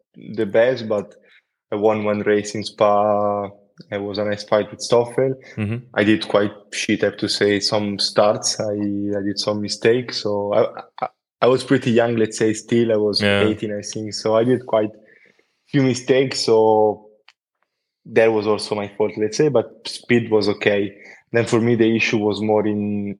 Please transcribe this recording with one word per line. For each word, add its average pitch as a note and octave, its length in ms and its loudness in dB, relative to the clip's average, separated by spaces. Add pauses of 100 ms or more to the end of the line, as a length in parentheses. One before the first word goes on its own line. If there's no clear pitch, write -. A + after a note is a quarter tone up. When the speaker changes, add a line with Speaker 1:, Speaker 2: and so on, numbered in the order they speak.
(140)
Speaker 1:
the G#2+ 320 -6
best, A2+ 420 2
but G#2 260 -4 (560)
I G#2+ 60 -4
won G#2+ 280 2
one G#2 160 -2
race G#2 340 0
in G#2+ 100 -6
Spa. G#2 840 0 (420)
It G#2 120 -6
was G2+ 160 -8
a G#2 60 -2
nice G#2 200 -6
fight G#2 260 0
with - 120 -16
Stoffel. B2+ 520 0 (220)
Speaker 2:
Mm-hmm. A2+ 380 -6
Speaker 1:
I G#2+ 100 2
did G#2+ 240 2
quite G2+ 240 0 (200)
shit, - 300 -2
I G#2 40 2
have G2 100 -4
to G#2 120 -4
say, G2+ 320 2
some G#2 380 -2
starts. - 640 0
I, G#2+ 120 -4
I G2+ 520 -4
did G2+ 140 -4
some G#2 240 -2
mistakes. A#2+ 600 0
So G2+ 300 -4
I, A2 280 0 (200)
I, - 80 -4 (320)
I A#2 60 2
was B2+ 180 2
pretty B2+ 260 0
young, A#2 260 2
let's A2 200 0
say, A2 160 2
still. A2+ 400 0
I G#2+ 40 2
was G#2 260 0
Speaker 2:
Yeah. G2+ 220 4
Speaker 1:
eighteen, G#2+ 280 -2
I G#2 80 -8
think. G#2+ 320 -10
So A2 240 0
I A2+ 80 4
did B2 220 0
quite G#2+ 240 0 (760)
few C#3+ 140 0
mistakes. C3 640 0
So A2 640 4 (960)
that A2+ 280 2
was G#2+ 140 0
also G#2+ 280 -2
my G2+ 140 -6
fault, G#2 280 -4
let's G#2+ 220 -2
say, D3+ 100 4
but A#2+ 400 -2
speed A#2 420 -2
was G#2 200 2
okay. G2+ 440 -2 (380)
Then A#2 140 0
for A#2 140 2
me, A#2+ 140 2
the A2+ 220 4
issue A2 220 0
was G#2 240 -2
more G#2+ 240 2
in, G#2 540 -4